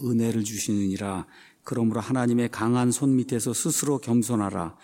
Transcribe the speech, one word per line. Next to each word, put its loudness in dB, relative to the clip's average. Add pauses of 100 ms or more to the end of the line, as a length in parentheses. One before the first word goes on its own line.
은혜를 0
주시느니라. -2 (380)
그러므로 -2
하나님의 0
강한 2
손 2
밑에서 0
스스로 0
겸손하라. 0